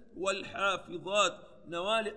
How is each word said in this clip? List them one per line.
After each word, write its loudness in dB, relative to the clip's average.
"والحافظات"، 0
na -6
wale 2